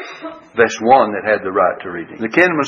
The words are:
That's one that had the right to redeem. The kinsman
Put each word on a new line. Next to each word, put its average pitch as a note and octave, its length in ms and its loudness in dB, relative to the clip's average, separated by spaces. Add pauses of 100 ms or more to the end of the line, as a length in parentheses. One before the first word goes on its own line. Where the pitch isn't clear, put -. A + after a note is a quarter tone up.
(560)
That's A2+ 240 2
one A2+ 320 4
that G2 140 -6
had G#2 180 0
the F#2+ 80 -6
right F#2+ 300 0
to F#2+ 80 -12
redeem. F2 320 -12
The A2+ 80 -4
kinsman E3 380 2